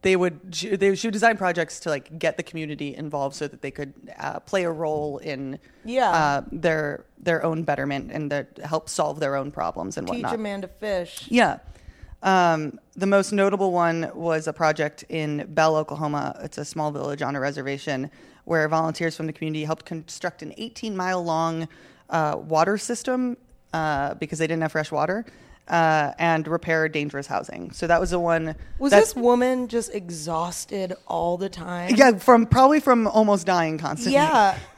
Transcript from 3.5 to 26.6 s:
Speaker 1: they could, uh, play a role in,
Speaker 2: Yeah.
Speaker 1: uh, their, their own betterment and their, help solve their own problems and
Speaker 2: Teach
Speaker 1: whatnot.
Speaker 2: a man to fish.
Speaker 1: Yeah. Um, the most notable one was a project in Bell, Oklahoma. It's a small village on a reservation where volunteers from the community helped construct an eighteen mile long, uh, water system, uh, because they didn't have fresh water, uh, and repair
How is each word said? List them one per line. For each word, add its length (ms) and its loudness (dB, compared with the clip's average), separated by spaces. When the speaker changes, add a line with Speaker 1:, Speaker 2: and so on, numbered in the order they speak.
Speaker 1:
they 100 -8
could, 220 -10
uh, 240 -8
play 220 -2
a 80 -2
role 460 -4
in, 420 -8
Speaker 2:
Yeah. 280 2
Speaker 1:
uh, 300 2
their, 500 -2
their 260 0
own 200 0
betterment 500 -2
and 180 -4
their, 160 -4
help 240 -4
solve 320 -2
their 160 -2
own 160 -4
problems 460 -4
and 100 -6
Speaker 2:
Teach 160 -4
Speaker 1:
whatnot. 120 -2
Speaker 2:
a 20 -4
man 240 -6
to 80 -10
fish. 600 -6
Speaker 1:
Yeah. 280 4
Um, 560 4
the 100 -4
most 260 4
notable 400 2
one 440 2
was 320 -2
a 60 -4
project 560 0
in 400 -4
Bell, 260 4
Oklahoma. 680 -4
It's 160 -12
a 80 -8
small 260 -4
village 300 -6
on 140 -2
a 40 -4
reservation 720 -4
where 220 2
volunteers 480 0
from 120 -6
the 60 -8
community 300 -6
helped 220 -4
construct 560 -10
an 160 -14
eighteen 400 -8
mile 260 -2
long, 440 -2
uh, 300 0
water 400 2
system, 580 -4
uh, 420 0
because 240 -6
they 80 2
didn't 160 0
have 80 0
fresh 200 -2
water, 320 0
uh, 500 4
and 300 2
repair 420 0